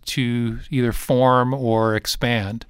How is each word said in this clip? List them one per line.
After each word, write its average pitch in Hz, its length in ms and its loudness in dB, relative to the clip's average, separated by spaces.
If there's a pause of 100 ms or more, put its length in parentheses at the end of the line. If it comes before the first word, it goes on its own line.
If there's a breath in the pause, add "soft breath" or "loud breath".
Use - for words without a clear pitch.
to 120 520 -2 (120)
either 123 200 0
form 127 640 2
or 113 400 2
expand. 113 760 -4